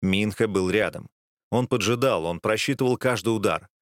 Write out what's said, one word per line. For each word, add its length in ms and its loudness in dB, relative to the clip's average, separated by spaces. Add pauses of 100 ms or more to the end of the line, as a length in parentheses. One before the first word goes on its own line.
Минха 460 0
был 240 0
рядом. 380 -2 (420)
Он 160 0
поджидал, 580 0
он 160 -4
просчитывал 560 0
каждый 340 0
удар. 380 0 (140)